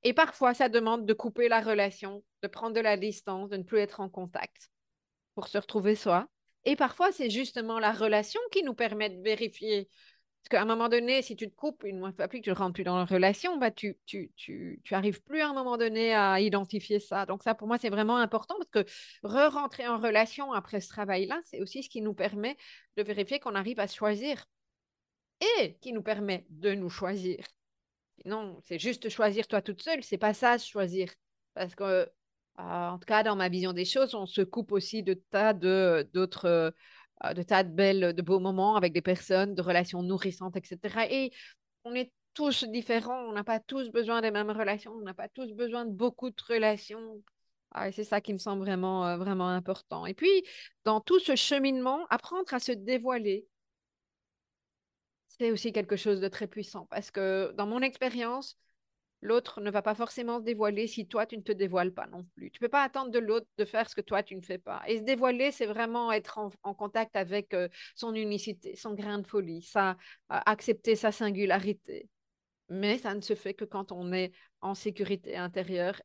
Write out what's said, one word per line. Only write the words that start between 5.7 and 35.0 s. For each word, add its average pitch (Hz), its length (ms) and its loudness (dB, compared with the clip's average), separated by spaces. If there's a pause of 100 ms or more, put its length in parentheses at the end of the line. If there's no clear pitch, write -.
soi. 208 340 4 (360)
Et 285 120 4
parfois, 349 340 4
c'est 269 200 0
justement 226 480 -4
la 220 140 4
relation 214 480 2 (120)
qui 381 100 4
nous 269 120 -2
permet 214 340 0
de 185 140 -12
vérifier. 208 680 -2 (540)
Parce - 80 -18
qu'à 202 120 6
un 208 40 0
moment 226 240 2
donné, 240 320 4
si 240 140 -10
tu 214 120 -6
te - 60 -20
coupes, - 300 -6
une 196 160 -6 (140)
fois 185 140 -2
plus 247 120 -10
que 214 40 -14
tu 208 60 0
ne 185 40 0
rentres 180 200 -2
plus 190 100 -4
dans 180 140 0
la 180 80 0
relation, 190 500 4
bah, 254 140 2
tu, 208 340 -8
tu, - 320 -10
tu, - 480 -12
tu - 100 -4
arrives 190 280 0
plus 302 180 -4
à 302 80 2
un 285 60 -4
moment 254 240 -2
donné 226 360 2
à 196 260 4
identifier 202 600 0
ça. 196 240 -4
Donc 190 180 -6
ça, 226 120 0
pour 214 120 -10
moi, 233 120 0
c'est 233 100 -4
vraiment 214 280 2
important 226 420 0
parce 220 280 2
que - 40 -16 (320)
re-rentrer 277 640 2
en 233 120 0
relation 226 540 2
après 202 280 -4
ce 185 80 -10
travail-là, 202 560 -2
c'est - 180 -8
aussi 226 200 -8
ce - 60 -14
qui 226 140 -8
nous 214 120 -4
permet 208 420 -2 (400)
de 208 60 2
vérifier 208 380 -2
qu'on 233 140 -6
arrive 202 260 -2
à 202 60 0
se - 100 -10
choisir 214 480 -2 (1120)
et - 220 0
qui 247 140 -8
nous 214 80 -2
permet 202 480 -2
de 175 240 0
nous 185 160 -4
choisir. 185 480 -4 (840)
Sinon, 202 420 -8
c'est 170 140 -6
juste 226 300 -4
choisir 214 400 2
toi 202 140 0
toute 196 200 -10
seule, 311 200 -2
c'est 196 160 -4
pas 214 160 2
ça, 240 240 4
se 240 100 -12
choisir. 185 420 -2 (440)
Parce 180 200 -6
que, 202 100 -6
euh, 185 240 2 (500)
en 175 400 -4
tout 175 80 -20
cas, 214 160 6
dans 214 140 0
ma 185 120 2
vision 185 240 0
des 180 140 -2
choses, 262 280 2
on 202 120 -6
se 196 160 2
coupe 190 300 -4
aussi 202 300 0